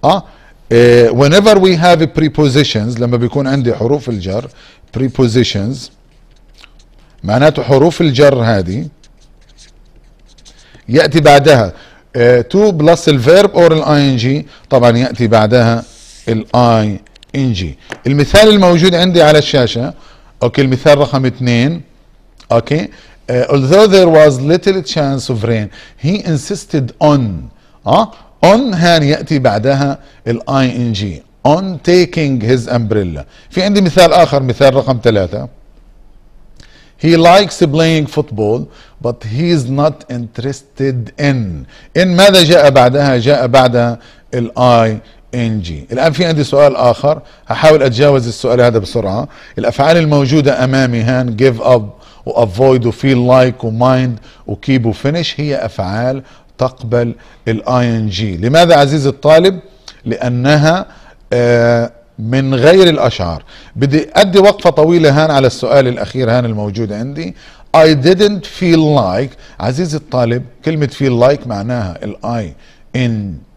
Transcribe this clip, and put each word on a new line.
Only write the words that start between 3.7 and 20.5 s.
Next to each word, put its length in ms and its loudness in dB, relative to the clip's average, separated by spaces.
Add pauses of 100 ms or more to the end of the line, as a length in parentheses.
حروف 340 -4
الجر 400 -8 (500)
prepositions، 760 -2 (1500)
معناته 380 0
حروف 380 2
الجر 420 2
هذه 440 -2 (2000)
يأتي 320 2
بعدها، 520 4 (440)
آه، 280 4 (100)
to 180 2
plus 360 2
الفيرب 440 4
or 200 4
ال 120 0
آي 260 2
إن 60 -2
جي، 300 -4 (240)
طبعًا 280 4
يأتي 280 -2
بعدها 580 2 (440)
ال 280 -4
آي 440 0 (340)
إن 180 -2
جي. 260 -8 (280)
المثال 420 4
الموجود 460 4
عندي 280 2
على 160 6
الشاشة، 560 -2 (480)
أوكي، 200 -2